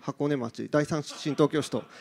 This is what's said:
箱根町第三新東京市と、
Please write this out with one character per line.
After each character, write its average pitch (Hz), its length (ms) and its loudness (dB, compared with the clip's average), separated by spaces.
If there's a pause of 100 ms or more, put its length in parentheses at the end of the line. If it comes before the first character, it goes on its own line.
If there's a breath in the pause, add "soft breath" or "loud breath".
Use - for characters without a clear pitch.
箱 143 260 -2
根 147 100 2
町 117 340 -6
第 147 140 4
三 151 180 -4
新 - 320 -6
東 147 160 6
京 151 100 0
市 - 80 -6
と、 117 140 -2 (180 loud breath)